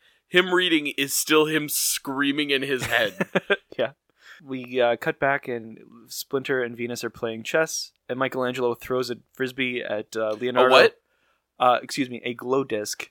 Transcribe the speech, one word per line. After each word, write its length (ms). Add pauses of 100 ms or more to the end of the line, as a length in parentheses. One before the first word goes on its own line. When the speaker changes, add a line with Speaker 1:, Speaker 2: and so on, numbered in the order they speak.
(280)
Speaker 1:
him 260
reading 340 (100)
is 160
still 320
him 240
screaming 800
in 140
his 220
head. 280 (200)
Speaker 2:
<laughs> 240 (200)
Yeah. 160 (500)
We, 360
uh, 180
cut 220
back, 280
and 320 (280)
Splinter 560
and 140
Venus 260
are 60
playing 320
chess, 500 (160)
and 120
Michelangelo 560
throws 340
a 60 (180)
frisbee 480
at, 340
uh, 180
Leonardo. 420
Speaker 1:
A 80
what? 120 (640)
Speaker 2:
Uh, 220
excuse 280
me, 140
a 120
glow 280
disc. 480